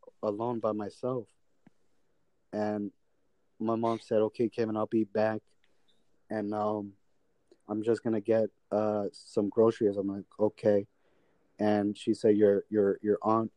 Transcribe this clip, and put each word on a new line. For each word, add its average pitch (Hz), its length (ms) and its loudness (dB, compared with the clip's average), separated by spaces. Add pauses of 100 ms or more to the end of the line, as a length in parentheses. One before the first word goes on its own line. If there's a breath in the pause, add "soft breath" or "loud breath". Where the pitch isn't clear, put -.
(220)
alone 113 380 -4
by 110 120 -2
myself, 107 540 -6 (1300)
and 107 360 -4 (720)
my 113 160 -2
mom 113 240 -2
said, 110 220 0
"Okay, 110 260 -2
Kevin, 113 300 -4
I'll 107 80 -2
be 110 180 0
back, 110 380 -2 (880)
and, 104 240 -4
um, 107 380 -4 (760)
I'm 107 140 -4
just 110 200 0
gonna 110 200 -2
get, 113 260 2 (240)
uh, 104 400 0
some - 380 -4
groceries." 110 480 2
I'm 98 100 -2
like, 98 160 -8 (160)
"Okay," 104 460 0 (720)
and 104 380 0
she - 180 -2
said, 107 220 4
"Your, 101 340 6
your, 101 320 2
your 104 200 2
aunt 110 340 0